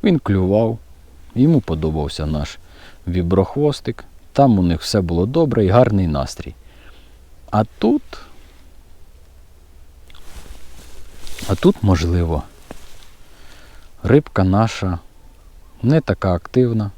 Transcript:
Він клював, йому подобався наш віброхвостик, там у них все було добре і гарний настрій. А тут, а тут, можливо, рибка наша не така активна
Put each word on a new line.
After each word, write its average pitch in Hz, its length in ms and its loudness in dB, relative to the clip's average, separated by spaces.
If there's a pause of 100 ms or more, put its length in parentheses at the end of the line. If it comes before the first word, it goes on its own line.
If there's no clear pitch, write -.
Він 180 160 4
клював, 101 600 0 (560)
йому 143 260 4
подобався 78 640 -4
наш 76 340 -6 (480)
віброхвостик, 92 960 0 (300)
там 123 260 6
у 90 40 4
них 85 180 2
все - 200 0
було 85 240 0
добре 127 400 2
і 92 40 4
гарний 104 380 4
настрій. 71 480 -6 (960)
А 107 120 2
тут, 233 380 0 (3500)
а 196 80 2
тут, - 260 2
можливо, 85 600 0 (1600)
рибка 113 400 2
наша 95 560 0 (840)
не 147 180 2
така 95 320 -2
активна 110 640 0